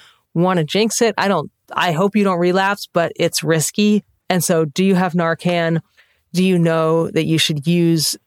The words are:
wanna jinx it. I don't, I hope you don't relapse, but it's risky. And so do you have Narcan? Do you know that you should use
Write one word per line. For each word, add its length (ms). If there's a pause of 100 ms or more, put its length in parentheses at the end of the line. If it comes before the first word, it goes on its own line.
(340)
wanna 300
jinx 380
it. 160
I 100
don't, 240 (220)
I 200
hope 220
you 80
don't 140
relapse, 560
but 220
it's 280
risky. 600 (260)
And 140
so 220
do 200
you 80
have 200
Narcan? 640 (520)
Do 120
you 160
know 500
that 160
you 140
should 260
use 500 (120)